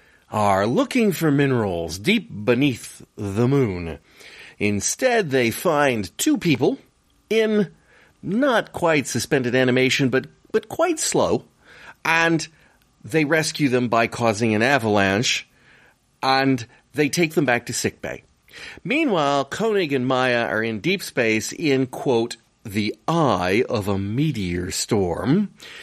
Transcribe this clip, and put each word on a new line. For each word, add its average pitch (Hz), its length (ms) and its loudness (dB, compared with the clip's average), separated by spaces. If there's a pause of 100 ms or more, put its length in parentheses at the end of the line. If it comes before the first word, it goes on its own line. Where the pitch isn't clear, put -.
(320)
are 202 340 2
looking 220 460 2
for 160 200 0
minerals 104 680 0
deep 185 300 0 (160)
beneath 123 600 0 (100)
the 104 320 -2
moon. 92 520 0 (580)
Instead, 160 720 0
they 123 220 2
find 139 680 0
two 302 200 0
people 170 420 0 (500)
in 214 420 0 (520)
not 226 500 0
quite 156 320 0
suspended 123 480 -2
animation, 131 560 2
but, 131 160 0 (260)
but 220 160 -2
quite 330 320 -2
slow, - 440 0 (600)
and 165 440 2 (560)
they 156 200 0
rescue 156 460 0
them 120 180 0
by 117 200 2
causing 110 480 0
an 107 80 2
avalanche, 107 840 2 (760)
and 135 420 2 (280)
they 151 140 0
take 170 280 -2
them 156 100 2
back 120 220 0
to 123 60 -8
sickbay. - 500 -6 (600)
Meanwhile, 165 640 0
Koenig 196 480 -2
and 127 140 0
Maya 127 400 0
are 107 160 -2
in 113 160 -4
deep 180 240 -2
space 110 500 -2
in, 135 320 0
quote, 120 520 -2 (260)
"the 104 320 -4 (120)
eye 117 640 2
of 104 180 -2
a 98 120 0
meteor 98 720 -4
storm," 113 840 0 (300)